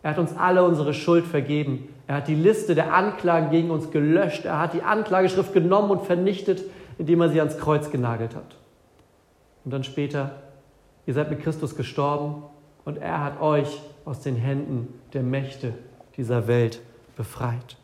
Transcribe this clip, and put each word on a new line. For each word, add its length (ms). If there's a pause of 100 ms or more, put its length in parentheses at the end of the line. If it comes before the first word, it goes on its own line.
Er 80
hat 80
uns 180
alle 280
unsere 280
Schuld 340
vergeben. 640 (180)
Er 100
hat 120
die 60
Liste 400
der 200
Anklagen 560
gegen 200
uns 200
gelöscht. 540
Er 140
hat 160
die 80
Anklageschrift 720
genommen 380
und 160
vernichtet, 560 (360)
indem 220
er 100
sie 100
ans 180
Kreuz 320
genagelt 440
hat.“ 220 (1080)
Und 60
dann 120
später, 600 (640)
„Ihr 80
seid 160
mit 120
Christus 320
gestorben 680 (420)
und 140
er 260
hat 160
euch 400 (240)
aus 160
den 160
Händen 640 (140)
der 80
Mächte 500 (460)
dieser 280
Welt 360 (340)
befreit.“ 680